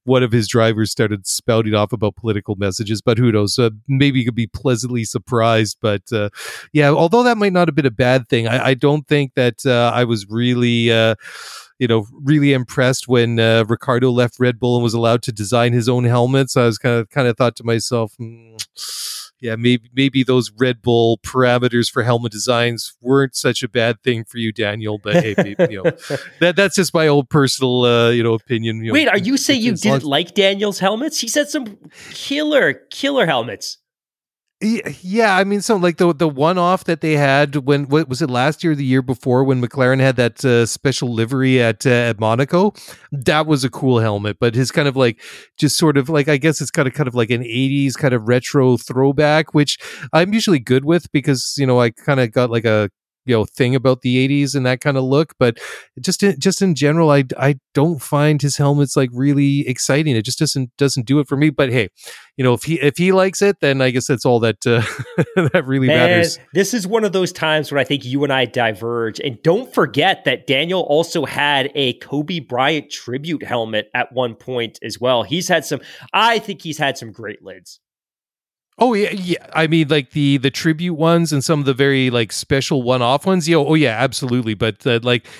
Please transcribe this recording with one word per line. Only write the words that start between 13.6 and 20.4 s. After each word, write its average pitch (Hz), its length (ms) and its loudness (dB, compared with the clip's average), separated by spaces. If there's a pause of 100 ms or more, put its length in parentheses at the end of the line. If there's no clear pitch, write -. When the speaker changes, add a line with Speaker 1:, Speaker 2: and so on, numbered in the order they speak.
Speaker 1:
Ricardo 120 420 0
left 120 300 0
Red 123 180 -2
Bull 123 180 0
and 120 60 0
was 117 120 0
allowed 117 300 2
to 123 80 -6
design 117 400 0
his 120 160 0
own 123 160 2
helmets. 127 520 2
I 127 80 2
was 117 140 0
kinda, 120 340 0
kinda 123 220 0
thought 120 220 0
to 120 80 -14
myself, 113 520 -2
"Hmm, 113 380 -18 (840)
yeah, 113 160 -6
maybe, 120 360 2
maybe 135 300 0
those 123 340 0